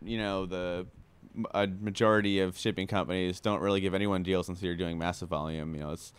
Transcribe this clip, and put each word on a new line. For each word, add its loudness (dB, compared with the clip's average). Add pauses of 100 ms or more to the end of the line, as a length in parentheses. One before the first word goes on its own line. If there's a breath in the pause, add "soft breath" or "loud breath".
you -4
know, 0
the -4 (500)
m-, -4
a 4
majority 4
of 0
shipping -2
companies 0
don't 0
really 4
give 0
anyone 2
deals 2
until -6
you're 0
doing -2
massive -4
volume. -4
You -8
know, -6
it's, -10